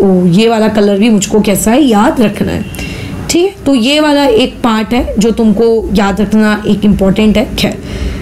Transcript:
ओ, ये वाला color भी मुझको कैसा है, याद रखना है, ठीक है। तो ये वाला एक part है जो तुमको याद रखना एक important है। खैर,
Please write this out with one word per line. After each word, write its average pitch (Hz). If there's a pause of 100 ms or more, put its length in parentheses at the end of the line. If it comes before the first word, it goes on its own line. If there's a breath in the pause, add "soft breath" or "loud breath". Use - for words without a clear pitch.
ओ, 185
ये 196
वाला 220
color 202
भी 220
मुझको 208
कैसा 202
है, 262
याद 254
रखना 202
है, 170 (680 loud breath)
ठीक 349
है। 392
तो 277
ये 269
वाला 285
एक 247
part 220
है 240
जो 226
तुमको 226
याद 202
रखना 214
एक 202
important 202
है। 220 (120)
खैर, - (440 loud breath)